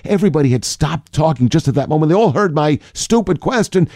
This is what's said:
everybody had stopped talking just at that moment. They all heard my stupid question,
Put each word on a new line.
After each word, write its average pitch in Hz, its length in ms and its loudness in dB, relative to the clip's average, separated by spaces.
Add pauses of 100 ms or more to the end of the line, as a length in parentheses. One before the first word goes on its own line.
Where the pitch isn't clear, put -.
everybody 156 460 0
had 123 140 0
stopped - 480 -6
talking 127 380 0
just 160 180 0
at 127 60 -2
that 139 140 -2
moment. 156 200 0
They 170 80 2
all 214 160 2
heard 190 220 0
my 151 240 0 (160)
stupid 185 460 -2
question, 196 560 0